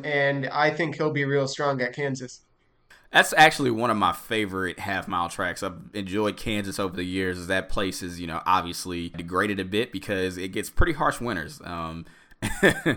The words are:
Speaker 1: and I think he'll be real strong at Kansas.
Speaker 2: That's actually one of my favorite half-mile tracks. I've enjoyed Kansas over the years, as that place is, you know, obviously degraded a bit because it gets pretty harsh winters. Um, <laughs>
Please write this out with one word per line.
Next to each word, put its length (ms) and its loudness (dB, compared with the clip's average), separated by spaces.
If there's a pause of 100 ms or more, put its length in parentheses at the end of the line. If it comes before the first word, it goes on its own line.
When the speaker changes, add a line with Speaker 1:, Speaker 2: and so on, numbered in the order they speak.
Speaker 1:
and 420 2
I 240 2
think 240 -2
he'll 160 0
be 140 0
real 240 2
strong 340 0
at 100 -2
Kansas. 500 -6 (680)
Speaker 2:
That's 260 6
actually 360 6
one 180 2
of 60 4
my 160 6
favorite 640 -2
half-mile 520 -2
tracks. 340 -4
I've 160 -6 (140)
enjoyed 420 -2
Kansas 420 -4
over 160 -2
the 80 -4
years, 380 -2
as 80 -10
that 200 0
place 360 -2
is, 160 -8
you 80 -8
know, 180 -6
obviously 600 0
degraded 500 -2
a 60 -2
bit 260 -2
because 480 -4
it 140 -6
gets 180 -6
pretty 220 6
harsh 280 0
winters. 440 -6
Um, 420 -8 (360)
<laughs> 200 -2 (340)